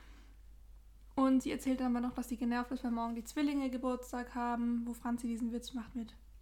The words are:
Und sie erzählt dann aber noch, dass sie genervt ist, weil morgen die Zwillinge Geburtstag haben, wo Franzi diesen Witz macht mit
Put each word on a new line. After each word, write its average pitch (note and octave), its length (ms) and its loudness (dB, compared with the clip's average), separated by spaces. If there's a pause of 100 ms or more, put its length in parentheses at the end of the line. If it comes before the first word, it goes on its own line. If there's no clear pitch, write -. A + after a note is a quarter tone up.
(1160)
Und C4 280 8
sie - 80 0
erzählt C4 280 2
dann B3 160 2
aber A#3+ 120 2
noch, B3 80 -4
dass B3 140 -4
sie B3 80 -2
genervt A#3+ 340 0
ist, B3+ 120 -4
weil A#3+ 80 2
morgen A#3 240 0
die A#3 80 -6
Zwillinge C#4+ 460 2
Geburtstag B3 640 -2
haben, A#3+ 540 2
wo A#3+ 60 -4
Franzi A#3+ 340 -2
diesen A#3 260 -2
Witz A#3+ 200 -4
macht A#3 220 -6
mit A3+ 200 -6 (260)